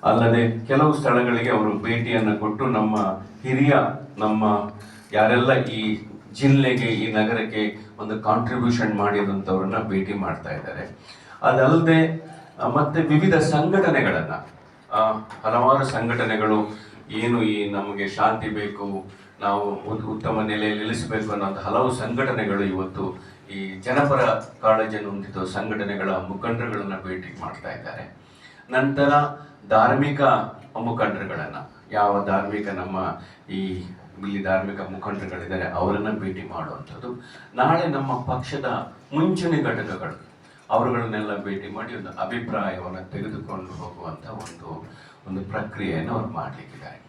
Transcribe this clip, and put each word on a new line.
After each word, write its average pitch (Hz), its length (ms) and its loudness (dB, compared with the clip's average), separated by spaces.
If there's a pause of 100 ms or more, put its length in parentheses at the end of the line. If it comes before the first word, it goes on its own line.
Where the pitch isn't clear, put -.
ಅಲ್ಲದೆ 117 640 4
ಕೆಲವು 151 260 6
ಸ್ಥಳಗಳಿಗೆ 120 560 2
ಅವರು 107 280 2
ಭೇಟಿಯನ್ನು 110 640 0
ಕೊಟ್ಟು 107 260 -2
ನಮ್ಮ 110 320 2 (440)
ಹಿರಿಯ, 131 320 4 (440)
ನಮ್ಮ 107 520 2 (440)
ಯಾರೆಲ್ಲ 123 500 6
ಈ 107 440 -4 (260)
ಜಿಲ್ಲೆಗೆ, 131 520 6
ಈ 107 280 0
ನಗರಕ್ಕೆ 107 640 0 (220)
ಒಂದು 107 240 -6
ಕಾಂಟ್ರಿಬ್ಯೂಷನ್ 117 760 2
ಮಾಡಿದಂಥವ್ರನ್ನ 98 800 0
ಭೇಟಿ 98 360 0
ಮಾಡ್ತಾ 90 420 -4
ಇದ್ದಾರೆ. - 420 -10 (440)
ಅದಲ್ಲದೆ, 160 840 6 (320)
ಆ, - 80 -2
ಮತ್ತೆ 151 340 2
ವಿವಿಧ 156 340 6
ಸಂಘಟನೆಗಳನ್ನ, 160 1000 4 (640)
ಆ, 110 160 4 (320)
ಹಲವಾರು 120 420 4
ಸಂಘಟನೆಗಳು 113 920 0 (320)
ಏನು 117 340 0
ಈ 104 280 0
ನಮಗೆ 101 360 -4
ಶಾಂತಿ 107 420 0
ಬೇಕು, 101 560 -6 (360)
ನಾವು 101 340 0
ಉತ್-, 107 300 -6
ಉತ್ತಮ 110 360 -2
ನೆಲೆಯಲ್ಲಿ 107 380 0
ನಿಲ್ಲಿಸಬೇಕು 107 520 -4
ಅನ್ನೋಂಥ 98 260 -4
ಹಲವು 123 340 0
ಸಂಘಟನೆಗಳು 113 720 -2
ಇವತ್ತು 95 720 -4 (160)
ಈ 95 260 -8
ಜನಪರ 135 400 2 (420)
ಕಾಳಜಿಯನ್ನು 107 480 2
ಹೊಂದಿದ 95 340 -8
ಸಂಘಟನೆಗಳ 101 680 -4
ಮುಖಂಡರುಗಳನ್ನ 98 840 -4
ಭೇಟಿ 92 460 -10
ಮಾಡ್ತಾ - 320 -10
ಇದ್ದಾರೆ. - 420 -14 (560)
ನಂತರ 139 400 4 (580)
ಧಾರ್ಮಿಕ 131 520 6 (560)
ಮುಖಂಡರುಗಳನ್ನ, 107 760 -4 (360)
ಯಾವ 101 340 2
ಧಾರ್ಮಿಕ 101 420 0
ನಮ್ಮ 92 500 -4 (340)
ಈ 92 320 -4 (360)
ಇಲ್ಲಿ 98 240 -4
ಧಾರ್ಮಿಕ 95 380 0
ಮುಖಂಡರುಗಳಿದ್ದಾರೆ 92 880 -6
ಅವರನ್ನ 104 500 -2
ಭೇಟಿ 95 340 -8
ಮಾಡುವಂಥದ್ದು. 120 720 -12 (320)
ನಾಳೆ 165 320 2
ನಮ್ಮ 135 340 -2
ಪಕ್ಷದ 127 440 -4 (480)
ಮುಂಚೂಣಿ 165 500 2
ಘಟಕಗಳು - 640 -6 (420)
ಅವರುಗಳನ್ನೆಲ್ಲ 110 720 0
ಭೇಟಿ 101 320 -8
ಮಾಡಿ - 200 -10
ಒಂದು 92 140 -10
ಅಭಿಪ್ರಾಯವನ್ನು 95 1000 -6
ತೆಗೆದುಕೊಂಡು 107 600 -10
ಹೋಗುವಂಥ - 560 -12
ಒಂದು, 85 600 -14 (380)
ಒಂದು 95 140 -6
ಪ್ರಕ್ರಿಯೆಯನ್ನು - 720 -6
ಅವ್ರು 107 140 -4
ಮಾಡ್ಲಿಕ್ಕಿದ್ದಾರೆ. - 800 -12